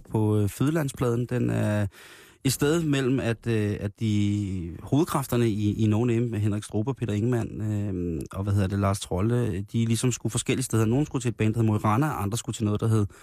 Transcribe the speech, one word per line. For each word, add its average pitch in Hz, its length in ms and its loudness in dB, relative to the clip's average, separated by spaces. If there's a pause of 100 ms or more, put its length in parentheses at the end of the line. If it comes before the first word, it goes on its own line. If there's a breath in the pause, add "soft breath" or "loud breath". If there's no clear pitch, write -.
(120)
på, 107 280 2
øh, 101 100 2
Fødelandspladen. 131 760 0
Den 120 240 -2
er 104 380 0 (560 loud breath)
et 131 100 2
sted 160 300 2
mellem, 135 360 2
at, 117 280 -2
øh, 107 320 0
at 104 200 -6
de 101 840 0
hovedkræfterne 135 680 2
i, 104 240 2 (100)
i 107 40 4
No 107 180 4
Name 120 220 2
med 110 120 -4
Henrik 107 240 0
Strobe 107 280 -2
og 127 40 -8
Peter 107 180 -4
Ingemann, 107 480 -2
øh, 95 600 -2 (100)
og 95 120 -6
hvad 101 100 0
hedder 101 140 2
det, 98 120 -2
Lars 98 200 2
Trolle, 110 600 -2
de 113 240 -2
ligesom 117 260 2
skulle 117 200 -4
forskellige 127 320 -2
steder. 113 220 2
Nogle 127 200 2
skulle 131 160 -4
til 120 80 -2
et 110 60 -4
band, 110 180 2
der 117 60 0
hed 110 80 4
Mo 107 80 2
i - 20 2
Rana, 110 440 0
andre 98 160 -2
skulle - 160 -8
til 110 120 -4
noget, 104 160 -2
der 113 60 0
hed 110 180 4 (180 loud breath)